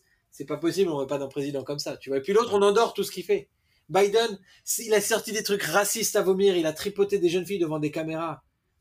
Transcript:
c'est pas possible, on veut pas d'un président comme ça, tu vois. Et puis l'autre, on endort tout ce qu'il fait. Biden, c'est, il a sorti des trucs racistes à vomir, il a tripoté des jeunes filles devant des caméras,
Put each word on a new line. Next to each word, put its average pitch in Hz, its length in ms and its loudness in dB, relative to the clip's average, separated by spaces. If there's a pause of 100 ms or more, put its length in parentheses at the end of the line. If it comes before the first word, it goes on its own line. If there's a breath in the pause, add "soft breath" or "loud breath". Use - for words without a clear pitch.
(320)
c'est 139 140 -14
pas 139 120 -6
possible, 170 320 0
on 147 100 -2
veut 135 80 -4
pas 143 120 -4
d'un 139 80 -6
président 139 360 -6
comme 147 160 -6
ça, 147 180 -6
tu - 120 -12
vois. 135 80 0
Et 135 40 0
puis 190 120 0
l'autre, 220 200 4
on 202 80 4
endort 214 320 4
tout 202 100 -2
ce - 80 -6
qu'il 180 120 -8
fait. - 260 -2 (380)
Biden, 202 520 2 (240 soft breath)
c'est, - 200 -6
il 214 100 0
a 208 80 6
sorti 220 300 -2
des 208 120 -4
trucs 196 200 0
racistes 202 520 0
à 202 80 4
vomir, 190 340 4
il 165 80 2
a 156 80 -2
tripoté 202 460 -2
des 170 100 2
jeunes 175 160 0
filles 196 140 -4
devant 156 200 -2
des 151 120 -4
caméras, 160 520 -6 (380)